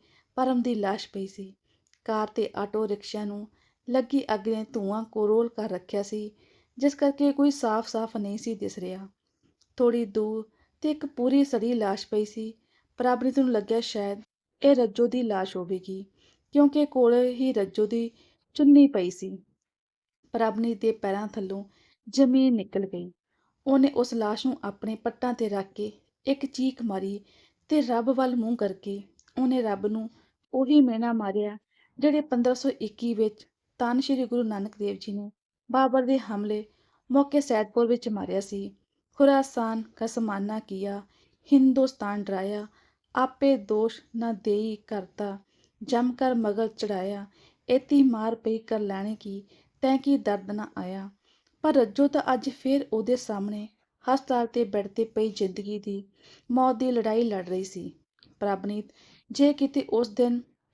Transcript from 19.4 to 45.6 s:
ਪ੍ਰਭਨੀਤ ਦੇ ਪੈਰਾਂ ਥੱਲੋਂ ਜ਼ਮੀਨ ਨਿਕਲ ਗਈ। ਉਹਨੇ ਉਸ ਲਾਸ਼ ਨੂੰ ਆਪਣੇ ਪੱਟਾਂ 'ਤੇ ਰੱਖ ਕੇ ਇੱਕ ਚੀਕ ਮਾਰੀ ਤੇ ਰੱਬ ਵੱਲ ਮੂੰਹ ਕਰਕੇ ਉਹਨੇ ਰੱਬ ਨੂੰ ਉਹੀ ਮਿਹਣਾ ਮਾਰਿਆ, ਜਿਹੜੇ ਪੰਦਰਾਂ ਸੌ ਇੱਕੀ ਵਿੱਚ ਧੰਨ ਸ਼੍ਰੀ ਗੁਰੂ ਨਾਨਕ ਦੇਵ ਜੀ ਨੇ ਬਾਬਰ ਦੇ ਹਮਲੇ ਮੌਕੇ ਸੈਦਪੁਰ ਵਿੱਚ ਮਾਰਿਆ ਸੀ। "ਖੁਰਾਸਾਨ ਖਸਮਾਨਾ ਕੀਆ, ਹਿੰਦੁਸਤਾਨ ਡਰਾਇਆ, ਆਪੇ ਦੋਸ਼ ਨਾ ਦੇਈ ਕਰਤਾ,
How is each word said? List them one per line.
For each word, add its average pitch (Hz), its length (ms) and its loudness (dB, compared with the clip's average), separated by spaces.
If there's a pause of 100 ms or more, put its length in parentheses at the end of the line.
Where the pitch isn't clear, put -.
ਪ੍ਰਭਨੀਤ 226 500 -2
ਦੇ 220 100 2
ਪੈਰਾਂ 208 360 -4
ਥੱਲੋਂ 196 360 -8 (460)
ਜ਼ਮੀਨ 262 460 4
ਨਿਕਲ 196 300 -2
ਗਈ। 175 260 -10 (560)
ਉਹਨੇ 269 280 6
ਉਸ 240 180 0
ਲਾਸ਼ 214 340 -2
ਨੂੰ 262 160 -2
ਆਪਣੇ 202 320 -8
ਪੱਟਾਂ 240 380 -4
'ਤੇ 226 160 -2
ਰੱਖ 196 240 -6
ਕੇ 208 180 -8 (340)
ਇੱਕ 277 200 -2
ਚੀਕ 262 360 -4
ਮਾਰੀ 196 380 -6 (500)
ਤੇ 302 120 4
ਰੱਬ 233 280 0
ਵੱਲ 254 260 2
ਮੂੰਹ 233 220 -2
ਕਰਕੇ 202 460 -4 (380)
ਉਹਨੇ 254 200 2
ਰੱਬ 202 240 -2
ਨੂੰ 220 240 -4 (440)
ਉਹੀ 269 280 4
ਮਿਹਣਾ 233 320 2
ਮਾਰਿਆ, 208 440 -2 (420)
ਜਿਹੜੇ 294 220 4
ਪੰਦਰਾਂ 247 340 0
ਸੌ 269 140 -2
ਇੱਕੀ 233 440 -6
ਵਿੱਚ 214 340 -2 (300)
ਧੰਨ 247 220 0
ਸ਼੍ਰੀ 262 260 0
ਗੁਰੂ 240 180 -2
ਨਾਨਕ 214 340 -6
ਦੇਵ 202 240 -4
ਜੀ 208 120 -10
ਨੇ 208 180 -10 (400)
ਬਾਬਰ 254 340 2
ਦੇ 269 120 2
ਹਮਲੇ 214 480 -4 (460)
ਮੌਕੇ 277 300 4
ਸੈਦਪੁਰ 226 460 0
ਵਿੱਚ 240 220 0
ਮਾਰਿਆ 190 300 -4
ਸੀ। 196 360 -10 (380)
"ਖੁਰਾਸਾਨ 262 680 2 (120)
ਖਸਮਾਨਾ 214 640 -4
ਕੀਆ, 202 420 -8 (520)
ਹਿੰਦੁਸਤਾਨ 262 720 4
ਡਰਾਇਆ, 196 440 -6 (480)
ਆਪੇ 262 420 2
ਦੋਸ਼ 214 440 -2 (140)
ਨਾ 233 160 -2
ਦੇਈ 214 440 -2
ਕਰਤਾ, 202 640 -10 (440)